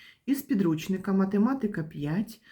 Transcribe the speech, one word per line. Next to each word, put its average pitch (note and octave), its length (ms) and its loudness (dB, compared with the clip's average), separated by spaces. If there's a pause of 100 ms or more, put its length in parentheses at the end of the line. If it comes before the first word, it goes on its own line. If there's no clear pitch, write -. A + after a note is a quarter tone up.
(260)
із C4+ 160 0
підручника F#3+ 720 0
Математика G#3 680 2
п'ять, D#3 580 -4 (100)